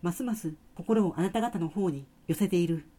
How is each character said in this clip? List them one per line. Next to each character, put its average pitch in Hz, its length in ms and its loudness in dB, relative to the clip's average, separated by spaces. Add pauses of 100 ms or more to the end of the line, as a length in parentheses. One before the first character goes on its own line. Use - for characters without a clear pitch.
ま 175 100 0
す 262 100 -6
ま 240 120 -2
す 156 200 -6 (220)
心 214 300 2
を 165 100 0
あ 160 60 0
な 190 80 2
た 226 100 0
方 220 180 -2
の 165 100 0
方 190 220 0
に 139 160 -6 (220)
寄 165 60 2
せ 196 140 2
て 190 80 2
い 175 100 4
る。 165 180 0 (140)